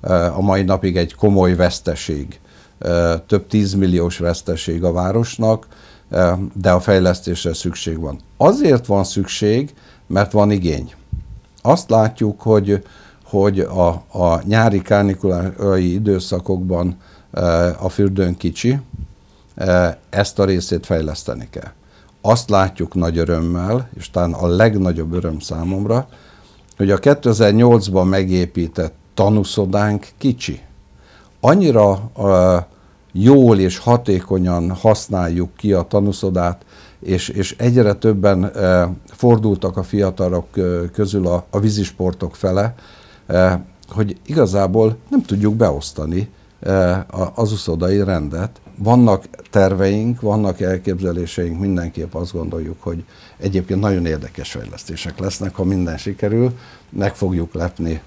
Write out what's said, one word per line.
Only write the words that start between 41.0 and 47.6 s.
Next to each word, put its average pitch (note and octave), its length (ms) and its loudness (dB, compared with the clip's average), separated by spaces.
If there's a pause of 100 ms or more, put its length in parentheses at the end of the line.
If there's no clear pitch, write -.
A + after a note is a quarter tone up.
a, F2 240 0
a G2+ 100 -2
vízisportok F#2 760 -2
fele, G2+ 380 -2 (520)
ö, F#2 220 2 (400)
hogy G2+ 280 -4 (100)
igazából A2 720 2 (140)
nem C4+ 120 2
tudjuk G#2 320 0
beosztani, E2+ 720 -2 (320)
ö, F#2 300 0
a, F#2 440 -6
az A2 180 -2
uszodai F#2 520 -2